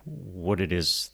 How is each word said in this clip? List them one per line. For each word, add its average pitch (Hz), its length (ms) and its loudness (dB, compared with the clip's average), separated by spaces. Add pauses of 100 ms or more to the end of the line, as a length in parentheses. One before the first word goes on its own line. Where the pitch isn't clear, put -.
what 90 540 -2
it 90 120 2
is - 420 2